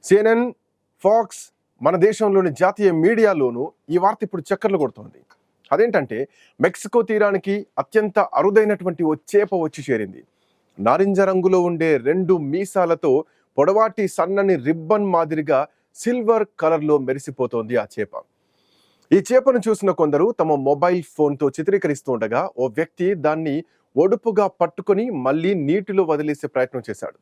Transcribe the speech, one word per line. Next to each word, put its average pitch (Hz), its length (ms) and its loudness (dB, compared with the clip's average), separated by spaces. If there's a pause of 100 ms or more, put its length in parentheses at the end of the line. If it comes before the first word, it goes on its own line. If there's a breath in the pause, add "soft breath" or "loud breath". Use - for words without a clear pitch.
సిఎన్ఎన్, 220 440 2 (560)
ఫాక్స్, 214 380 0 (400)
మన 156 140 2 (100)
దేశంలోని 196 460 2 (100)
జాతీయ 196 280 2 (140)
మీడియాలోనూ 170 600 2 (240)
ఈ 170 140 0
వార్త 214 240 0
ఇప్పుడు 170 220 -10
చక్కర్లు 196 340 -2
కొడుతోంది. 107 360 -8 (520)
అదేంటంటే, 175 460 0 (420 soft breath)
మెక్సికో 190 420 0
తీరానికి 202 540 0 (240)
అత్యంత 214 400 0 (200)
అరుదైనటువంటి 190 640 2
ఓ 156 100 2 (160)
చేప 208 200 2 (160)
వచ్చి 151 240 -8
చేరింది. 107 320 -4 (560)
నారింజ 180 420 2
రంగులో 185 400 2 (100)
ఉండే 165 220 0 (180)
రెండు 180 240 0 (180)
మీసాలతో 170 600 0 (460)
పొడవాటి 202 500 2
సన్నని 190 480 0 (120)
రిబ్బన్ 170 460 0
మాదిరిగా 160 460 0 (380)
సిల్వర్ 226 480 0 (140)
కలర్లో 151 360 0 (120)
మెరిసిపోతోంది 123 760 -6
ఆ - 20 -8 (100)
చేప. 107 160 -8 (1000)
ఈ 175 80 6
చేపను 254 480 2
చూసిన 202 240 0
కొందరు 151 340 2 (140)
తమ 160 160 2 (140)
మొబైల్ 175 320 0 (140)
ఫోన్తో 147 340 0
చిత్రీకరిస్తూ 160 680 -4
ఉండగా, 113 260 -2 (200)
ఓ 131 40 0 (120)
వ్యక్తి 170 300 -4 (180)
దాన్ని 156 300 -2 (400)
ఒడుపుగా 196 500 2 (160)
పట్టుకొని 190 440 -2 (200)
మళ్ళీ 160 260 0 (160)
నీటిలో 190 360 0
వదిలేసే 151 440 -2
ప్రయత్నం 127 420 -4
చేశాడు. - 320 -12